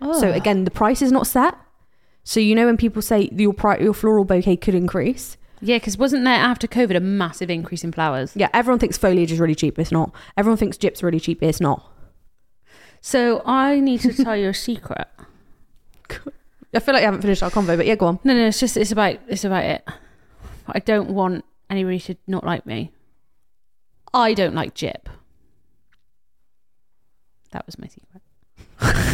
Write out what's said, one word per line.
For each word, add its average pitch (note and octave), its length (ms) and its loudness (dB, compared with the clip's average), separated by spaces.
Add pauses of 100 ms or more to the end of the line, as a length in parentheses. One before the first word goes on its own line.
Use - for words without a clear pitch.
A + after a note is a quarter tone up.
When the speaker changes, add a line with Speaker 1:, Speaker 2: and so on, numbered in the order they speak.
Speaker 1:
So C#4 280 0
Speaker 2:
Ugh. E3+ 80 0
Speaker 1:
again, F#3+ 280 0
the F#3 60 0
price A3+ 300 0
is C4+ 100 2
not C4 160 2
set. C#4+ 280 2 (720)
So, - 140 -2
you G#3+ 160 4
know, A#3 120 4
when A#3 100 4
people A3 240 0
say G#3 320 2
your G3+ 220 2
pri-, G#3 240 0
your G#3 160 2
floral G#3+ 320 2
bouquet F#3 300 2
could F#3+ 180 0
increase. F3+ 640 -2 (240)
Speaker 2:
Yeah, A#3 160 0
'cause G#3 180 -4
wasn't C4 280 0
there B3+ 100 4
after A#3+ 320 0
covid A3+ 280 0
a F3 60 2
massive F#3 480 -2
increase E3 340 -6
in E3+ 100 -6
flowers? D3 440 -2
Speaker 1:
Yeah, G3+ 160 2
everyone A#3+ 260 2
thinks - 200 0
foliage F3 340 2
is E3 80 -2
really D#3+ 140 2
cheap. D3 240 -2
It's D#3+ 120 -4
not. D#3+ 220 0 (240)
Everyone G#3+ 220 2
thinks G3+ 180 -2
gyp's - 260 -2
really E3 180 0
cheap. E3 220 -4
It's D#3+ 200 0
not. - 280 -2 (1080)
Speaker 2:
So A#3+ 460 0
I C4+ 340 2
need C4 220 2
to B3 100 2
tell A#3 240 0
you G3+ 140 0
a G3 40 -4
secret. - 540 -8 (1000)
Speaker 1:
<laughs> - 0 - (640)
I A3+ 60 2
feel C#4 120 0
like C4 80 4
you A3 60 4
haven't G3 160 0
finished G3 200 2
our F3+ 80 0
convo, F3 280 0
but E3+ 80 0
yeah, A3 80 2
go G3+ 120 2
on. F3 180 0
Speaker 2:
No, C4+ 100 4
no, A#3 140 4
it's G#3+ 120 -2
just, A#3+ 160 0
it's G#3+ 160 0
about, G3+ 240 0 (120)
it's G3 160 -6
about F#3 200 -2
it. - 240 -6 (760)
I - 140 -6
don't G#3+ 300 0
want F#3 360 -2 (240)
anybody F#3 300 -2
to - 160 -12 (100)
not F#3+ 180 -4
like - 220 -4
me. A2+ 240 -8 (1200)
I A#3 220 2
don't G3 200 0
like - 200 -6
gyp. - 320 -8 (2500)
That - 140 -12
was - 120 -18
my - 100 -18
secret. - 340 -20 (560)
Speaker 1:
<laughs> - 240 0 (120)